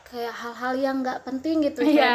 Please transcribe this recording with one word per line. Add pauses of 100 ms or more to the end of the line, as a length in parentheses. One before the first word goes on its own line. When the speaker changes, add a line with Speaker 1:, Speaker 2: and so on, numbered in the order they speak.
Speaker 1:
kayak
hal-hal
yang
nggak
penting
gitu.
Kayak
Speaker 2:
Iya.